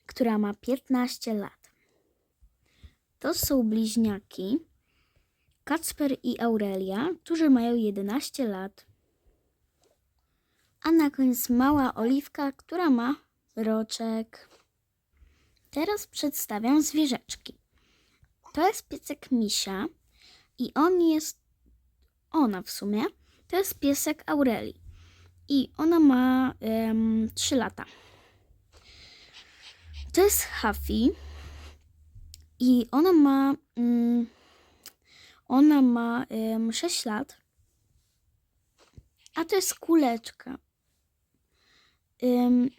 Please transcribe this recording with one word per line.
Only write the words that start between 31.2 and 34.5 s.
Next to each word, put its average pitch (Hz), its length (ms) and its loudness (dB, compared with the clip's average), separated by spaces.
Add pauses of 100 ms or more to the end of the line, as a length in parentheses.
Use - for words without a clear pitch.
i 247 320 4
ona 330 220 4
ma, 277 420 6 (220)
mm, 240 500 0 (1200)